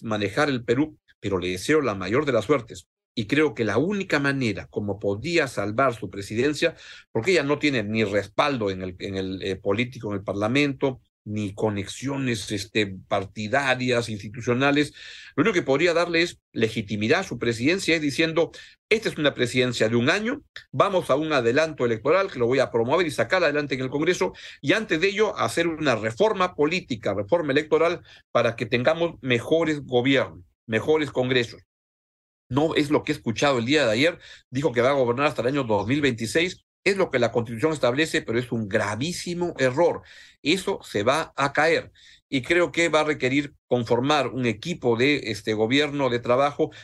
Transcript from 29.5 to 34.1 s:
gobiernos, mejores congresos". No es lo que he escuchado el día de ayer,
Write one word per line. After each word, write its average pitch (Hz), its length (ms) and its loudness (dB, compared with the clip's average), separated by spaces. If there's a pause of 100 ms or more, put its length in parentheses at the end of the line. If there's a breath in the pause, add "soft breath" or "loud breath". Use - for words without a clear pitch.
gobiernos, 123 600 0 (240)
mejores 143 420 2
congresos". 127 500 -2 (880)
No 147 280 0
es 147 140 0
lo 135 120 2
que - 80 -6
he 147 60 -2
escuchado 123 420 0
el 117 80 -2
día 147 180 2
de 113 60 2
ayer, 147 300 2 (280 loud breath)